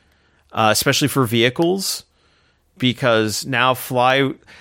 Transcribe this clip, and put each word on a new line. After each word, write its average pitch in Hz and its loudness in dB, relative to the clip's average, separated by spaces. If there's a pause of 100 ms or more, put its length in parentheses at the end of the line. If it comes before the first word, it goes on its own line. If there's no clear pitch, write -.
(520)
uh, 110 2
especially 135 0
for 135 0
vehicles, 127 -2 (760)
because 113 0
now 127 2
fly, 131 0 (260)